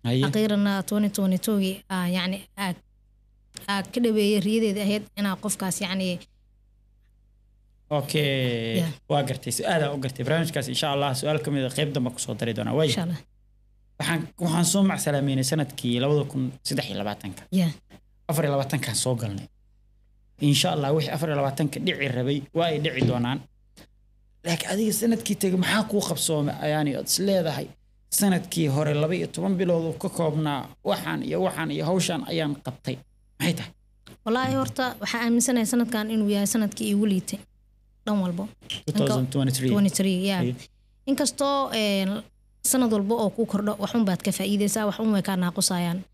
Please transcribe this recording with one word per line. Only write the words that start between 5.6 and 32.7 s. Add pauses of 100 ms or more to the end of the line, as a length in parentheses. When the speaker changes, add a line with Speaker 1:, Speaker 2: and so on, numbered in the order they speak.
Speaker 2:
yacni, (1700)
Speaker 1:
Okay.
Speaker 2:
Yeah. (180)
Speaker 1:
Waa
gartay,
su-aal
aan
u
gartay.
Barnaamijkaas,
insha
Allah,
su-aal
ka
mid
ah
qayb
dambe
ku
soo
dari
doonaa.
Waay.
Speaker 2:
Insha
Allah. (800)
Speaker 1:
Waxaan, (180)
waxaan
soo
macsalaameynay
sanadkii
labada
kun (200)
saddex
iyo
labaatanka.
Speaker 2:
Yeah. (580)
Speaker 1:
Afar
iyo
labaatankan
soo
galnay. (920)
Insha
Allah,
wixii
afar
iyo
labaatanka
dhici
rabay, (140)
waa
ay
dhici
doonaan. (1040)
Laakiin
adiga
sanadkii
tegay
maxaa
kuu
qabsoomay,
ayaani,
ood
is
leedahay, (440)
sanadkii
hore
laba
iyo
toban
bilood
uu
ka
koobnaa, (220)
waxaan
iyo
waxaan
iyo
hawshaan
ayaan
qabtay. (440)